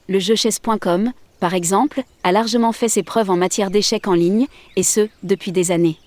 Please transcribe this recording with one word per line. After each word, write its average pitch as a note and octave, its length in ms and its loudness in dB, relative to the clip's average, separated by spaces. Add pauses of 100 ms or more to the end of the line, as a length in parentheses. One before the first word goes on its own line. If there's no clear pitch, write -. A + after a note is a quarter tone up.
le F#3+ 120 0
jeu G3 160 2
chess G#3+ 240 0
point A3 180 -2
com, G3 340 0 (300)
par F3 120 0
exemple, G3 480 0 (220)
a F3+ 80 0
largement A3+ 400 2
fait A3+ 160 -2
ses G#3+ 160 0
preuves G#3+ 260 -2
en F#3 60 2
matière F#3 360 -2
d'échecs G#3 360 0
en G3 60 2
ligne, F#3 340 2 (300)
et F#3 60 0
ce, G#3+ 260 0 (120)
depuis F#3+ 300 -2
des F3+ 200 0
années. E3+ 360 2